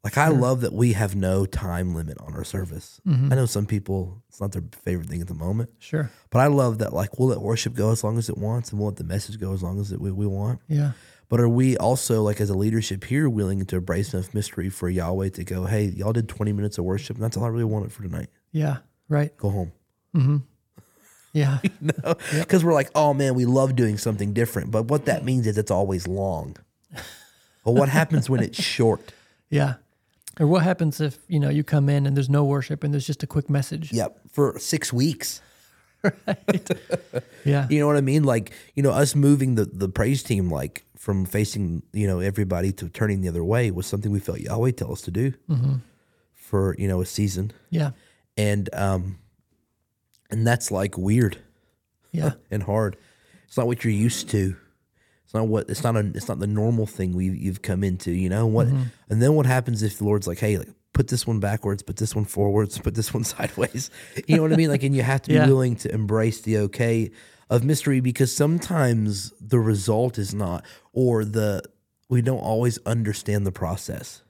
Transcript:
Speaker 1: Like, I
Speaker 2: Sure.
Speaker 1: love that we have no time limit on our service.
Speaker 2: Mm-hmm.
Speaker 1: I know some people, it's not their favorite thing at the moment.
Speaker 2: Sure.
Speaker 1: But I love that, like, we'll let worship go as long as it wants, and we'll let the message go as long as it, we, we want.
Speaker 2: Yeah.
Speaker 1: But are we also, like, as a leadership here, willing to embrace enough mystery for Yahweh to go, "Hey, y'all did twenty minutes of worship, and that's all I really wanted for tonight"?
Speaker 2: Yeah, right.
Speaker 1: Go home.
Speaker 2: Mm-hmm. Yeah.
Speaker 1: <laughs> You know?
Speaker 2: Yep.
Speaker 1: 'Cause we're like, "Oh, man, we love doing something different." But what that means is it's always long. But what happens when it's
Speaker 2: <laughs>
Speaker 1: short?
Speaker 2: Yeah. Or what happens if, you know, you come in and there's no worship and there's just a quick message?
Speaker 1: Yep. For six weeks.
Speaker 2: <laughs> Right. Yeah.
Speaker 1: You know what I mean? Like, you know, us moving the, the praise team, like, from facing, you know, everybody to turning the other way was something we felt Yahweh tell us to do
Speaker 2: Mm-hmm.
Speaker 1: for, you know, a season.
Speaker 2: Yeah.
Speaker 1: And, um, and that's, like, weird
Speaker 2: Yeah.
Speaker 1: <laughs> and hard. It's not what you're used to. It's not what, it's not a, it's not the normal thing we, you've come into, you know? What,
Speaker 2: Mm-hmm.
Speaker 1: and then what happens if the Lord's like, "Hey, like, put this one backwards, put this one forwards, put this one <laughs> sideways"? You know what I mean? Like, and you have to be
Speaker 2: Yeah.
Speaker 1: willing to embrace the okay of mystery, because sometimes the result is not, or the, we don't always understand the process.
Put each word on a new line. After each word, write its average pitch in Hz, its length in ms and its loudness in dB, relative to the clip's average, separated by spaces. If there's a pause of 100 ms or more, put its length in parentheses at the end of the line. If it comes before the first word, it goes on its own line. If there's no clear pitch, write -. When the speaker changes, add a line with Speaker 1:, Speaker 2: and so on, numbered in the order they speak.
Speaker 1:
Like, 113 160 -2
I 147 100 6
Speaker 2:
Sure. 147 80 4
Speaker 1:
love 127 240 2
that 120 140 -2
we 120 180 4
have 98 240 0
no 95 300 2
time 90 480 -4
limit 78 260 -6
on 73 140 -14
our 78 100 -8
service. - 600 -10
Speaker 2:
Mm-hmm. 139 260 4
Speaker 1:
I 131 40 4
know 131 100 2
some 104 180 0
people, 95 640 -4
it's - 120 -20
not 98 120 -4
their 90 100 -6 (200)
favorite 90 260 -4
thing 85 140 -6
at 90 60 -10
the 87 60 -8
moment. 95 440 -4
Speaker 2:
Sure. 151 320 -4 (200)
Speaker 1:
But 120 100 4
I 135 80 8
love 127 300 2
that, 110 140 -2
like, 87 260 -4
we'll 127 100 4
let - 120 0
worship 110 340 -2
go 110 160 2
as 113 140 0
long 113 140 -2
as 110 100 -4
it - 80 -6
wants, 113 340 -4
and 104 80 -6
we'll 104 120 -2
let 95 80 -8
the - 60 -10
message 104 360 -6
go 95 140 -4
as 92 80 -4
long 92 180 -4
as 101 120 -6
it, - 80 -8
we, 98 120 -4
we 104 140 -2
want. 104 420 -4
Speaker 2:
Yeah. 147 240 0 (380)
Speaker 1:
But 120 100 4
are 120 80 6
we 127 300 4
also, 117 440 2
like, 104 160 0
as 101 120 0
a 98 40 0
leadership 104 500 0
here, 143 260 0
willing 98 340 0
to 92 120 -4
embrace 90 360 -2
enough 92 220 -6
mystery 98 340 -4
for 90 220 -4
Yahweh 92 400 -2
to 90 140 -10
go, 92 200 -6
"Hey, 107 220 0
y'all 95 260 -2
did 110 160 0
twenty 107 240 -4
minutes 104 240 -4
of 87 80 -4
worship, 95 320 -4
and 110 80 -4
that's 113 140 -4
all 104 60 -2
I 117 40 0
really 117 160 -2
wanted 110 280 -2
for - 100 -16
tonight"? 82 260 -8 (240)
Speaker 2:
Yeah, 147 260 -2 (300)
right. 147 300 0
Speaker 1:
Go 104 100 -2
home. 92 240 -2 (420)
Speaker 2:
Mm-hmm. 147 220 4 (960)
Yeah. 139 280 2
Speaker 1:
<laughs> - 200 -2
You 147 100 -2 (140)
know? 165 100 0 (200)
Speaker 2:
Yep. 156 140 0
Speaker 1:
'Cause 185 140 6
we're 170 120 4
like, 139 200 2
"Oh, 147 200 4
man, 135 200 2
we 123 120 2
love 135 280 4
doing 113 220 2
something 101 380 -2
different." 113 360 -2
But 113 180 0
what 147 180 0
that 139 180 -2
means 127 220 0
is 104 100 0
it's 104 140 -2
always 95 360 0
long. 90 520 -4 (1080)
But 113 80 4
what 135 160 6
happens 151 400 2
when 127 140 2
it's - 200 -4
Speaker 2:
<laughs> - 0 -
Speaker 1:
short? - 520 0 (340)
Speaker 2:
Yeah. 139 280 0 (640)
Or 156 100 4
what 170 160 4
happens 170 360 0
if, 147 180 -2 (100)
you 165 120 0
know, 143 80 2
you 147 160 2
come 139 240 4
in 143 180 2
and 139 100 2
there's 135 120 0
no 147 160 4
worship 143 380 -2
and 147 100 -2
there's 143 140 -2
just - 160 -4
a 143 40 -4
quick - 220 -2
message? 147 440 -2
Speaker 1:
Yep. 113 260 -2 (120)
For - 280 2
six - 340 -2
weeks. 127 540 -2
Speaker 2:
<laughs> - 40 -20 (760)
Right. - 440 -2 (760)
Yeah. 139 240 2
Speaker 1:
You 151 100 4
know 147 60 4
what 147 100 4
I 139 60 4
mean? 147 220 4
Like, 117 280 0 (220)
you 143 80 0
know, 139 80 6
us 139 240 2
moving 139 400 6
the, 110 100 4
the 95 240 -4
praise 113 340 0
team, 95 280 0
like, 71 340 -4 (140)
from 95 260 0
facing, 101 580 -2 (120)
you 104 120 0
know, 92 140 0
everybody 95 520 0
to 87 180 -8
turning 101 320 0
the 92 60 -2
other 85 140 -2
way 110 280 2
was 90 160 -4
something 101 260 -2
we 101 80 0
felt - 200 -8
Yahweh 120 320 -2
tell - 200 -6
us - 100 -10
to - 80 -10
do 120 220 -2 (160)
Speaker 2:
Mm-hmm. 135 280 0 (580)
Speaker 1:
for, 98 440 -2
you 101 100 -2
know, 92 120 0
a 92 60 0
season. 101 460 -2 (180)
Speaker 2:
Yeah. 151 220 -2 (440)
Speaker 1:
And, 104 380 0
um, 95 440 -2 (1120)
and 113 160 0
that's, 120 240 2
like, 95 280 -2
weird 104 400 2 (720)
Speaker 2:
Yeah. 156 200 -2 (100)
Speaker 1:
<laughs> - 80 -18
and 101 140 -2
hard. 104 340 0 (480)
It's - 100 -6
not 123 100 0
what 120 160 -2
you're 117 120 0
used 113 360 0
to. 95 260 0 (680)
It's - 80 -20
not 110 160 0
what, 107 220 0
it's 104 120 -6
not 117 140 2
a, 107 40 2 (140)
it's - 140 -8
not 82 100 -6
the 98 80 -2
normal 110 400 0
thing 92 280 -4
we, 92 160 0
you've 92 320 -4
come 95 200 -2
into, 90 300 -2
you 90 160 0
know? 107 180 2
What, 113 220 4
Speaker 2:
Mm-hmm. 135 140 2 (260)
Speaker 1:
and 110 140 2
then 139 120 6
what 147 120 4
happens 123 360 0
if 104 140 -2
the 104 80 -4
Lord's 104 220 2
like, 87 120 -6
"Hey, 107 200 0
like, - 100 -8 (240)
put - 160 2
this 123 180 -4
one 110 140 0
backwards, 101 420 -2
put - 140 -12
this - 180 -4
one 107 100 -2
forwards, 101 540 0
put 113 160 -4
this 110 180 -4
one 113 120 -2
<laughs> - 100 -8
sideways"? - 560 -8 (380)
You 156 80 4
know 160 60 4
what 160 100 2
I 156 40 4
mean? 160 120 4
Like, 135 160 0
and 139 100 2
you 131 80 2
have 131 200 0
to - 80 -6
be 156 40 4
Speaker 2:
Yeah. 131 140 6
Speaker 1:
willing 131 280 4
to - 160 -8
embrace 110 500 0
the 110 160 0
okay 113 520 0 (400)
of 120 140 4
mystery, 139 360 2
because 127 340 2
sometimes 131 1080 0
the 117 180 2
result 113 600 2
is 101 160 -6
not, 92 300 -4 (280)
or 120 320 2
the, 107 380 -2 (460)
we 123 140 4
don't 127 160 0
always 113 480 0
understand 104 580 -2
the 95 80 0
process. - 760 -8